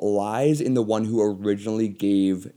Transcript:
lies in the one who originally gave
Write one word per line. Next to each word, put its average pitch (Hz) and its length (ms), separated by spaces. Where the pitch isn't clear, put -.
lies 110 580
in 127 140
the 117 80
one 110 220
who 110 140
originally 104 680
gave 95 680